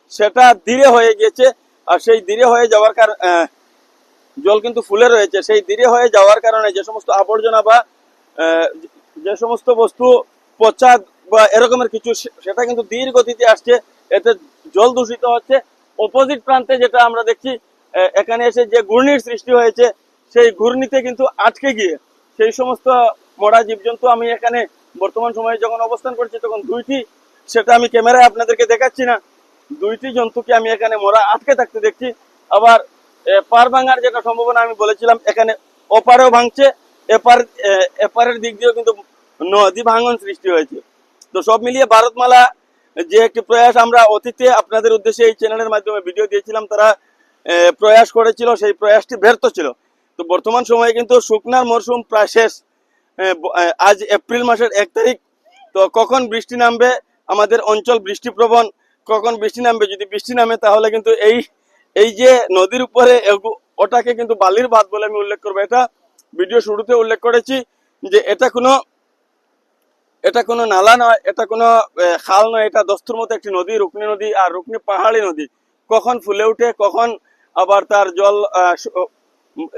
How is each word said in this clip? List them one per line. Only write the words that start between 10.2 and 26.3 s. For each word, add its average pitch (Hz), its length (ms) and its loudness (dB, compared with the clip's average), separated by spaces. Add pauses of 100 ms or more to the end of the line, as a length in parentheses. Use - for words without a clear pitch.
পচা 226 400 4 (320)
বা 220 160 6
এরকমের 233 420 0
কিছু, 220 260 -8
সে-, - 180 -14 (120)
সেটা 196 200 -6
কিন্তু 233 180 -6
ধীর 247 300 -8
গতিতে 240 340 0
আসছে, 226 320 2 (320)
এতে 202 200 0 (440)
জল 233 200 2
দূষিত 233 300 -6
হচ্ছে। 240 360 -2 (380)
অপোজিট 254 460 -2
প্রান্তে 262 320 0
যেটা 247 280 0
আমরা 233 180 -2
দেখছি, 233 280 -4 (440)
এ, 185 200 0
এখানে 226 320 -2
এসে 233 200 0
যে 220 160 0
ঘূর্ণির 254 360 2
সৃষ্টি 233 340 -10
হয়েছে, 240 380 2 (420)
সেই 233 180 4
ঘূর্ণিতে 254 520 -2
কিন্তু 247 220 -4 (120)
আটকে 240 360 -2
গিয়ে 190 240 -4 (400)
সেই 220 160 0
সমস্ত 254 360 -6 (500)
মরা 214 240 4
জীবজন্তু, 220 460 -6
আমি 233 220 0
এখানে 233 360 -4 (320)
বর্তমান 220 340 -4
সময়ে 226 240 -6
যখন 226 240 -6
অবস্থান 233 340 -6
করছি, 226 240 -8